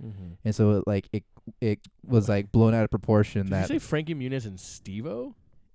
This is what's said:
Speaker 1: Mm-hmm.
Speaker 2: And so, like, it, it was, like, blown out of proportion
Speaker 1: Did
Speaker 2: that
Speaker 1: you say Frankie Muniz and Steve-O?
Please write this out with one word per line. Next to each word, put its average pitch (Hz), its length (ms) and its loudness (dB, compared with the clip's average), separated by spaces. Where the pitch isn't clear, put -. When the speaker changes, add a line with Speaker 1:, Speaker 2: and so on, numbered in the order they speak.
Speaker 1:
Mm-hmm. 98 300 -14
Speaker 2:
And 107 100 0
so, 104 320 4
like, 101 260 -2
it, 104 120 -6
it 107 180 -2
was, 110 240 4
like, 101 240 0
blown 113 220 6
out 113 120 2
of - 40 -6
proportion 104 540 2
Speaker 1:
Did 95 100 -2
Speaker 2:
that 95 160 0
Speaker 1:
you 311 100 0
say - 60 -8
Frankie 156 300 -4
Muniz 131 320 -6
and 95 120 -14
Steve-O? 180 760 -12